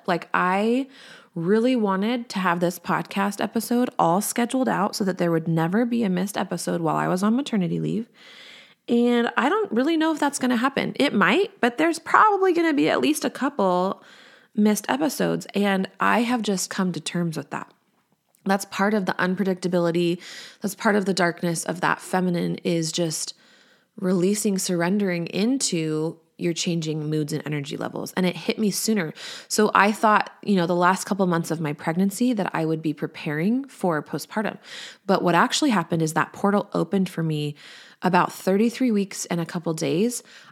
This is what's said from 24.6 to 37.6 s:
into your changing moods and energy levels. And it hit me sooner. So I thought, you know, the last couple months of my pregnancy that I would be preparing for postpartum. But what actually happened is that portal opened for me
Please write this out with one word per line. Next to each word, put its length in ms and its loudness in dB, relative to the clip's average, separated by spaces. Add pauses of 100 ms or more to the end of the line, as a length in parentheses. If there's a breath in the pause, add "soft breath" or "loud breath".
into 920 -2 (200)
your 140 -2
changing 580 -4
moods 220 -2
and 120 -4
energy 320 -6
levels. 360 -8
And 120 0
it 120 0
hit 200 -4
me 140 0
sooner. 420 -2 (360 loud breath)
So 260 2
I 160 6
thought, 400 2 (120)
you 120 2
know, 140 4
the 60 2
last 300 2
couple 220 0
months 240 0
of 100 -4
my 120 -2
pregnancy 600 0
that 220 -2
I 100 -2
would 160 0
be 120 -2
preparing 720 -2
for 380 -2
postpartum. 540 -6 (460 loud breath)
But 180 2
what 120 4
actually 360 4
happened 300 0
is 120 0
that 200 0
portal 400 0
opened 360 0
for 160 -4
me 320 -4 (460 loud breath)